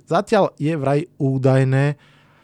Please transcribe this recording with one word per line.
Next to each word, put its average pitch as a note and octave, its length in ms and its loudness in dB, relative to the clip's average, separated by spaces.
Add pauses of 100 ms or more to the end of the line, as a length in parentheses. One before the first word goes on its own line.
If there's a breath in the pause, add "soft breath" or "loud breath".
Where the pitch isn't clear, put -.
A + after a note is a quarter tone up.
zatiaľ F#3+ 560 0
je D#3 160 -2
vraj C#3+ 400 -2
údajné. C3+ 800 0 (460 soft breath)